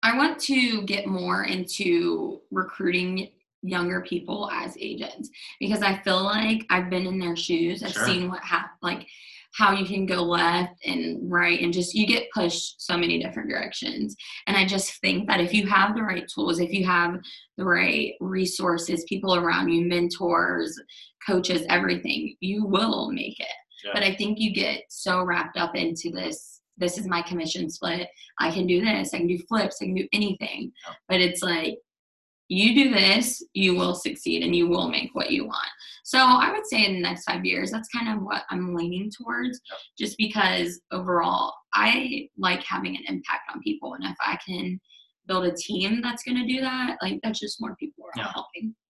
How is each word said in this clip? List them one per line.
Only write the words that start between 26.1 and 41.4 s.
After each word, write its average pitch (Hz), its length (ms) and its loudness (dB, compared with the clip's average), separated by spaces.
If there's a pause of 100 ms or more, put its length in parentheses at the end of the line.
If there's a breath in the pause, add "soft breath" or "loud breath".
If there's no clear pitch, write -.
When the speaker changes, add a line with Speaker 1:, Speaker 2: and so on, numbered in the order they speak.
Speaker 1:
"This 180 200 0
is 214 80 -6
my 175 160 0
commission 170 480 -4
split. 170 380 -4 (320 loud breath)
I 165 100 4
can 180 160 0
do 180 180 4
this. 202 300 0
I 175 40 -4
can 170 100 0
do 180 100 2 (120)
flips. 208 320 0
I - 40 -4
can 185 80 -2
do 190 200 -2
anything." - 580 -2 (160 loud breath)
Speaker 2:
Yeah. - 60 -12 (160 loud breath)
Speaker 1:
But 185 120 4
it's 180 220 2
like, 170 340 0 (680)
you 208 280 6
do 269 180 8
this, 202 500 4 (100)
you 190 220 4
will 180 180 2
succeed - 500 -2
and 123 120 2
you 175 120 6
will 175 220 2
make - 240 -4
what - 180 -2
you - 140 0
want. - 220 -6 (380 loud breath)
So 254 140 2
I 254 320 8
would 427 160 -2
say 220 180 2
in 190 80 0
the 185 80 -2
next 175 240 -4
five 180 200 -2
years, 190 260 0
that's 220 180 -6
kind 233 260 -4
of 196 80 -4
what 196 260 -4
I'm 180 260 -2
leaning 180 340 -2
towards, 247 500 -6 (100)
Speaker 2:
Yep. - 100 -12 (180 loud breath)
Speaker 1:
just - 200 -4
because 185 640 0 (100)
overall 180 640 0 (200)